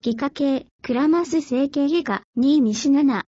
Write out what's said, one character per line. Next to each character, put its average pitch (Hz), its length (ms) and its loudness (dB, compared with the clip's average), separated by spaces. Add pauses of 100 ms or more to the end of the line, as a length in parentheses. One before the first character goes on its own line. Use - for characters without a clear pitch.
外 233 140 -2
科 277 120 -4
系、 269 380 -2 (140)
ク - 120 -6
ラ 269 140 0
マ 339 160 2
ス 320 160 -2
整 277 300 -2
形 285 180 -2
外 320 160 0
科、 - 200 -6 (120)
二 277 240 2
西 226 300 0
七。 277 440 2